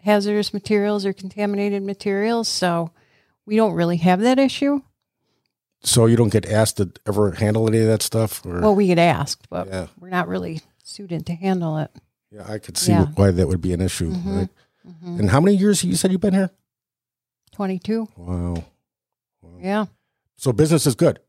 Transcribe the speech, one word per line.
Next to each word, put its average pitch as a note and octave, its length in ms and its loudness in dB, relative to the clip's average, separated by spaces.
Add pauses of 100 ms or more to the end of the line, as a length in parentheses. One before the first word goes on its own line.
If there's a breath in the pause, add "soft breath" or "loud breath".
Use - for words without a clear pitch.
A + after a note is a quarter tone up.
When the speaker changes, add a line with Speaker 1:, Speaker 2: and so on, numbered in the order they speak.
Speaker 1:
hazardous G#3 520 0
materials G#3 540 -2
or G3 60 -4
contaminated G3+ 680 -4
materials, G#3 640 -2
so E3+ 440 -2 (560)
we G#3 80 -2
don't A3 180 2
really E3+ 240 0
have F3+ 240 2
that B3+ 160 4
issue. C#4 440 0 (1000)
Speaker 2:
So - 240 4
you A#2 120 6
don't A2+ 140 4
get G#2 140 2
asked G#2+ 320 0
to F#2 140 -2 (160)
ever G2+ 240 0
handle G#2+ 360 0
any A2 120 2
of A2 80 2
that A2 160 2
stuff? - 420 -4
Or? F2 160 -6
Speaker 1:
Well, G#3+ 140 4
we G3+ 120 2
get F3 120 2
asked, D#3+ 500 0
but - 180 -8
Speaker 2:
Yeah. - 200 -8 (120)
Speaker 1:
we're F3 100 -20
not F3+ 180 -4
really F3 340 -8 (220)
suited E3+ 440 -12
to E3+ 60 -6
handle E3+ 460 -2
it. D3+ 100 -6 (420)
Speaker 2:
Yeah, G#2 160 -18
I G#2+ 120 -8
could - 180 -12
see - 140 2
Speaker 1:
Yeah. - 240 6
Speaker 2:
why G2 160 6
that F2 160 2
would F2 140 -2
be F2+ 120 0
an E2+ 80 -2
issue, F2 300 -2
Speaker 1:
Mm-hmm. F#3 260 -4
Speaker 2:
right? F#2+ 120 -2 (380)
Speaker 1:
Mm-hmm. F3 340 -12
Speaker 2:
And G3+ 100 4
how C#3 100 4
many G3+ 160 4
years G3 260 2
you F3+ 120 0
said F#3 160 0
you've F#3 100 -2
been F#3+ 140 0
here? F#3+ 160 0 (1000)
Speaker 1:
Twenty-two. G#3 540 -6 (100)
Speaker 2:
Wow. F2 460 -6 (800)
Wow. E2+ 200 -20
Speaker 1:
Yeah. G3+ 240 -4 (520)
Speaker 2:
So C3+ 140 -2
business D3+ 360 2
is C3 80 0
good. C#3+ 340 2